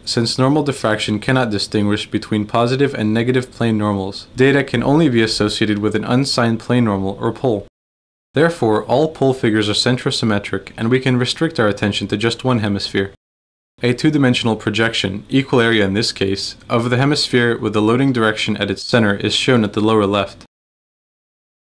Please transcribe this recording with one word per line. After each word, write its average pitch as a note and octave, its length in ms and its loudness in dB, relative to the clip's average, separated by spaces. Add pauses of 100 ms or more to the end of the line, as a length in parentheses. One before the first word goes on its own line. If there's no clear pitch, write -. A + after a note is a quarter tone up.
since - 340 -2
normal C#3+ 240 2
diffraction G#2+ 560 -2
cannot B2+ 320 0
distinguish G#2 580 -2
between G#2+ 380 -4
positive B2+ 480 0
and A2 180 -2
negative B2 380 0
plane A2+ 260 0
normals. G2+ 480 -4 (100)
Data C#3 280 4
can A#2+ 180 -4
only D3 260 4
be A#2+ 140 2
associated G#2+ 560 0
with G#2 180 -2
an G#2+ 80 -2
unsigned A#2+ 560 0
plane B2 260 0
normal G2 360 -2
or A#2 100 -2
pole. A2 360 -2 (680)
Therefore, C3 520 2
all C#3+ 240 2
pole C3+ 260 0
figures G#2+ 340 0
are G#2 40 0
centrosymmetric, A#2 1000 -2
and A2 140 -4
we C3 100 4
can B2+ 200 0
restrict D#3 400 -2
our A2 80 4
attention G2+ 400 -2
to A2+ 100 -2
just A2+ 260 -2
one B2+ 140 2
hemisphere. G2+ 560 -2 (680)
A A#2+ 120 2
two-dimensional B2+ 640 2
projection, G#2+ 720 -2
equal C3+ 320 2
area A2+ 240 4
in G2 100 0
this A2 200 -2
case, - 420 -4 (140)
of A#2+ 200 0
the A#2+ 80 0
hemisphere B2+ 600 2
with A2 160 -4
the G#2+ 80 0
loading B2 320 2
direction G#2+ 420 0
at G2+ 160 -2
its - 120 -8
center G#2+ 320 2
is G#2+ 180 -2
shown B2 300 2
at G2+ 100 -2
the G#2+ 80 -2
lower G#2+ 240 4
left. G2 400 -2 (1200)